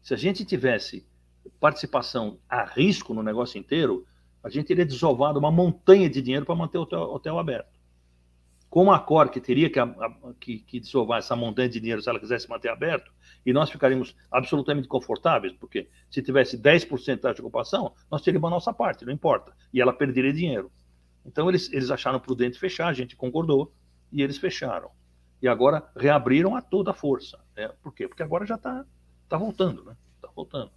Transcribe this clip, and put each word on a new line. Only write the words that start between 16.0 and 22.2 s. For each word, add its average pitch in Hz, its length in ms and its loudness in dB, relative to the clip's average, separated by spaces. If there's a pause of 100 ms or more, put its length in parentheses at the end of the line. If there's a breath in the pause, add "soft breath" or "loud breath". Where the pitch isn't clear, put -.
se 127 100 -4
tivesse 131 360 2
dez 151 260 6
por 131 160 -8
cento 131 200 -4
de - 20 -10
taxa 120 140 -2
de - 60 -16
ocupação, 123 540 -4 (160)
nós 147 100 -4
teríamos 170 240 0
a 170 60 -2
nossa 180 220 -4
parte, 165 320 -4
não 127 80 -6
importa, 143 420 0 (180)
e 127 60 2
ela 123 140 4
perderia 135 400 0
dinheiro. 147 360 -4 (560)
Então, 151 220 -2
eles, 180 240 0
eles 131 180 -4
acharam 135 300 -2
prudente 123 400 -2